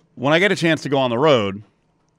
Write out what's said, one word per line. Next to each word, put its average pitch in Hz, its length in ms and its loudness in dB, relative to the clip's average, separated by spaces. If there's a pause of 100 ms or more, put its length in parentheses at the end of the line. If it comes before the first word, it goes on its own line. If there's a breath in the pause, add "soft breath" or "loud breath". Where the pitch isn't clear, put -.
(140)
when 131 180 -2
I 165 80 2
get 202 100 2
a 185 60 -4
chance 160 260 -2
to 147 60 -8
go 143 100 0
on 127 120 0
the 117 80 -2
road, 110 440 0 (560)